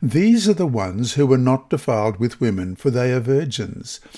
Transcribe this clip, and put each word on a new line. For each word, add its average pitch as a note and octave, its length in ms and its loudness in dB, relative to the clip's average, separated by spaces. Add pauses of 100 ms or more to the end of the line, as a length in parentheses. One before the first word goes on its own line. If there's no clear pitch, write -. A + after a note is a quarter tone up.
"These F#3+ 460 4
are G#3+ 60 4
the F3+ 120 0
ones A2 500 -4
who C#3+ 100 4
were C3 120 4
not C3 320 0
defiled A2 520 -2
with A#2 180 -4
women, F#2+ 380 -2
for - 120 -2
they B2 220 0
are B2+ 80 0
virgins. B2 800 -4 (180)